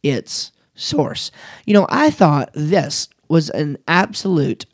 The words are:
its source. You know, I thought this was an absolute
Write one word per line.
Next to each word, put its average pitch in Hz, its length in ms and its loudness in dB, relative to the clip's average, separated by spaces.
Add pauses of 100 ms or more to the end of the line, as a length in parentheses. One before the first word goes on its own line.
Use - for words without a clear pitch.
its - 520 -4 (220)
source. - 540 -4 (360)
You 208 80 0
know, 202 160 4
I 302 200 2
thought 147 440 2
this 151 560 -2 (180)
was 156 220 2
an 147 360 -4
absolute 170 880 0